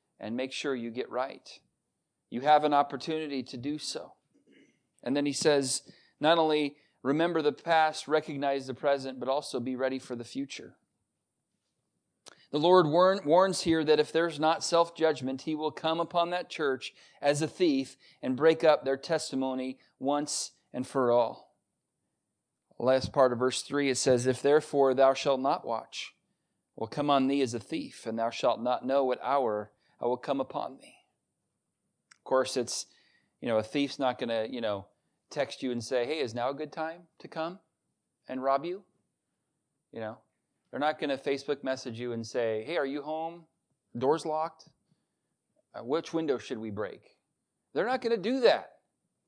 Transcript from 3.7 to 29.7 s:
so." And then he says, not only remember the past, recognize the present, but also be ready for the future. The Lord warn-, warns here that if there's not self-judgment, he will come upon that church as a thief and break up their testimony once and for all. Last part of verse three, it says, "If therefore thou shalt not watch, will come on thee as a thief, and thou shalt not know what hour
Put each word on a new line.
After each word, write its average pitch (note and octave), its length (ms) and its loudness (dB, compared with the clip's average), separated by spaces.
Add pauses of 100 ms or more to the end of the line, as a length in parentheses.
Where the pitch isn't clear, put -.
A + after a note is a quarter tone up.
so." - 360 -10 (880)
And C3 140 -2
then D3 100 0
he C#3+ 60 0
says, C#3 500 2 (360)
not D#3+ 200 4
only D3+ 380 2 (260)
remember D#3+ 400 0
the C#3+ 100 2
past, D#3 560 0
recognize C#3 580 -2
the C3 80 -6
present, C3+ 460 -2
but B2 80 -6
also C3+ 320 -2
be B2+ 160 -4
ready C3 220 -2
for B2 180 -10
the A#2 80 -10
future. - 520 -10 (1700)
The D3+ 80 -2
Lord F3 280 8
warn-, F#3 380 4
warns F3+ 380 4
here D#3+ 200 2
that D3+ 160 6
if D3 140 2
there's E3 260 0
not D#3 240 2
self-judgment, D#3 800 0
he D#3 120 -4
will D#3 160 -4
come E3 300 -2
upon E3+ 300 0
that F3+ 200 -6
church C3+ 420 -2 (300)
as C#3+ 180 2
a D#3 80 0
thief C#3 480 0 (240)
and C3 160 -4
break D#3+ 260 4
up D3+ 220 6
their C3+ 140 0
testimony C3 800 -4 (200)
once C#3+ 520 -4 (220)
and B2+ 140 -6
for B2+ 240 0
all. A#2 440 0 (1200)
Last C3 340 0
part B2+ 200 6
of A#2 60 -2
verse B2+ 240 0
three, C#3+ 260 -2
it B2 80 0
says, B2 300 2
"If B2+ 160 0
therefore C#3+ 500 4
thou C3+ 220 6
shalt C3+ 260 0
not C#3+ 240 0
watch, - 500 -8 (640)
will A2 100 -6
come D3 220 -4
on C#3 180 4
thee C#3 140 2
as B2 140 -2
a A#2 60 -6
thief, - 460 -10
and A2+ 120 -6
thou A2+ 100 -2
shalt A#2 320 0
not A#2+ 240 -2
know C3+ 200 2
what B2+ 180 -2
hour A#2 480 0 (280)